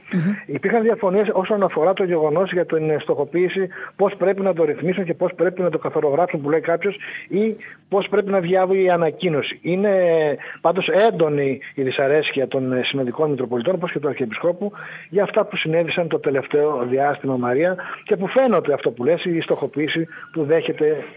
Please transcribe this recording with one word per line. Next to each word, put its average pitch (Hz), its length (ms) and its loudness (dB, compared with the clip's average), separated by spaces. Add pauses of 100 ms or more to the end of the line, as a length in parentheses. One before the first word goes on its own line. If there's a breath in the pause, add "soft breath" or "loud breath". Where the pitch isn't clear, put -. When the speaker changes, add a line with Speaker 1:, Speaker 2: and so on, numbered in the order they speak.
(120)
Speaker 1:
Μμμ. 185 80 0 (260 loud breath)
Speaker 2:
Υπήρχαν 196 360 0
διαφωνίες 202 500 2
όσον 196 300 0
αφορά 170 300 2
το 190 120 0
γεγονός 175 480 0
για 175 140 0
την, 156 240 0
ε, 151 100 2
στοχοποίηση, 170 680 0 (280 loud breath)
πώς 196 220 2
πρέπει 190 220 2
να 190 120 2
το 165 120 2
ρυθμίσουν 175 400 0
και 165 100 -2
πώς 175 200 0
πρέπει 165 260 0
να 180 100 2
το 156 80 -2
καθορογράψουν, 151 640 0
που 143 100 -2
λέει 156 100 2
κάποιος, 170 360 -2 (320 loud breath)
ή 208 280 0 (320 loud breath)
πώς 196 220 0
πρέπει 196 200 0
να 196 100 2
βγει 175 180 0
αύριο 190 240 2
η 185 80 4
ανακοίνωση. 165 720 0
Είναι, 185 260 0
ε, 165 460 4 (260 loud breath)
πάντως 190 280 2 (200)
έντονη 147 500 0 (160 loud breath)
η 139 80 -4
δυσαρέσκεια 139 680 0
των, 131 240 -2
ε, 127 120 0
συνοδικών 135 460 -2
Μητροπολιτών, 123 440 0
όπως 175 180 -4
και 160 60 -6
του 143 100 -2
Αρχιεπισκόπου, 165 640 -2 (360 loud breath)
για 196 140 0
αυτά 196 220 0
που - 120 -6
συνέβησαν 165 520 0
το 160 100 0
τελευταίο 143 720 0
διάστημα, 135 460 0
Μαρία, 131 400 0 (280 loud breath)
και 208 120 0
που 185 120 -4
φαίνονται 202 440 2
αυτό 139 180 0
που 120 140 -8
λες, 165 200 2
η 170 160 0
στοχοποίηση 151 680 -2 (260 loud breath)
που 160 120 -2
δέχεται 156 520 2 (200)